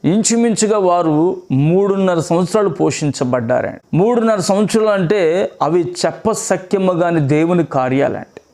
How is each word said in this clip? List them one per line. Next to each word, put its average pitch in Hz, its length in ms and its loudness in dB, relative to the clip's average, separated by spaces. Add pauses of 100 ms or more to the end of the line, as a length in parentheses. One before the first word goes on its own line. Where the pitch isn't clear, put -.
ఇంచుమించుగా 214 720 0
వారు 175 580 2 (160)
మూడున్నర 185 680 2
సంవత్సరాలు 180 480 0
పోషించబడ్డారండి. 127 1300 -2
మూడున్నర 226 400 2
సంవత్సరాలు 208 520 0
అంటే 185 640 0 (120)
అవి 165 320 0 (120)
చెప్పసఖ్యము 190 880 -2
కాని 170 280 0
దేవుని 160 440 2
కార్యాలండి. 127 760 -2 (140)